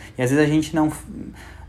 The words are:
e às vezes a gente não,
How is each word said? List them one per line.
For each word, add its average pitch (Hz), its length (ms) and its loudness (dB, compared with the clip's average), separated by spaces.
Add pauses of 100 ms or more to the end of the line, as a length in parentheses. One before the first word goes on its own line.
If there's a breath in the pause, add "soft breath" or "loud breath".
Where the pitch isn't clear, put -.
(180 loud breath)
e 127 40 -4
às 127 100 2
vezes 147 100 6
a 147 60 6
gente 156 260 2
não, 156 160 4 (800 loud breath)